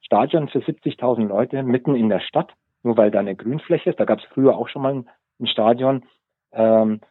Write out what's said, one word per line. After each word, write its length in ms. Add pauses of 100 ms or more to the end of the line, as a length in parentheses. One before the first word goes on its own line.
Stadion 460
für 120
siebzigtausend 680
Leute 340
mitten 320
in 160
der 100
Stadt, 320 (300)
nur 160
weil 120
da 100
eine 140
Grünfläche 560
ist? 80
Da 60
gab's 200 (100)
früher 220
auch 120
schon 140
mal 120
ein, 140 (320)
ein 60
Stadion. 580 (480)
Ähm, 480 (100)